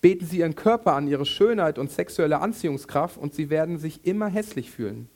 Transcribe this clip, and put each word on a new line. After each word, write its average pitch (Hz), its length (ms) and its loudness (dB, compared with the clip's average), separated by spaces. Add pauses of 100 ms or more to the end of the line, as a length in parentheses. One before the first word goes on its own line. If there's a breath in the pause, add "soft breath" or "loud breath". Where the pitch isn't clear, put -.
Beten 180 260 4
sie 170 120 -4
ihren 165 160 0
Körper 220 400 2
an, 143 140 0
ihre 143 180 0
Schönheit 196 520 2
und 139 120 -4
sexuelle 151 500 0
Anziehungskraft 165 760 -2
und 147 160 -6
sie 147 160 -4
werden 160 280 0
sich 156 260 -10
immer 208 240 0
hässlich 202 420 -4
fühlen. 113 460 -8